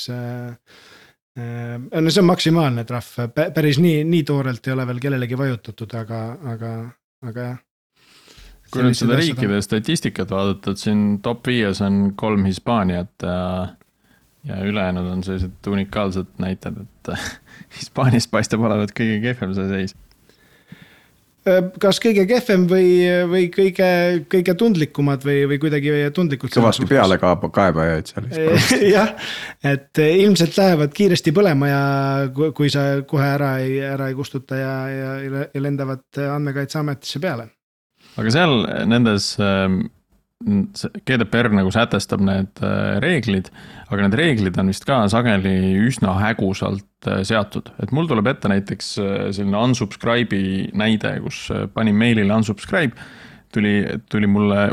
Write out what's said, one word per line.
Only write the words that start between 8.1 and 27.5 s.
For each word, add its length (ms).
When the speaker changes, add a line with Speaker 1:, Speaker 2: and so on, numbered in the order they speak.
Speaker 2:
Kui 80
nüüd 160
seda 160
Speaker 1:
Sellised 0
asjad 240
on. 60
Speaker 2:
riikide 180
statistikat 720
vaadata, 400
et 80
siin 220
top 260
viies 380
on 320
kolm 320
Hispaaniat 800
ja, 80
ja 200
ülejäänud 460
on 120
sellised 460
unikaalsed 720
näited, 400
et 320
<laughs> 360
Hispaanias 560
paistab 320
olevat 320
kõige 240
kehvem 320
see 160
seis. 260
Speaker 1:
Äh, 120
kas 160
kõige 260
kehvem 460
või, 180
või 240
kõige, 360
kõige 240
tundlikumad 720
või, 140
või 80
kuidagi 360
tundlikult 400
selles 80
Speaker 3:
Kõvasti 220
Speaker 1:
suhtes? 100
Speaker 3:
peale 240
kaab-, 340